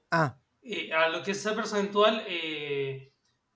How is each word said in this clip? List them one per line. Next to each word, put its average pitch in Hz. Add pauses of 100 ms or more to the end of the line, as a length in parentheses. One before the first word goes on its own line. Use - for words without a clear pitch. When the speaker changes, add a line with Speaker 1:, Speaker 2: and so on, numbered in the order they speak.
(100)
Speaker 1:
Ah. 160 (260)
Speaker 2:
eh, 175
a 160
lo 170
que 196
es -
ser 214
percentual, 208
eh, 147 (440)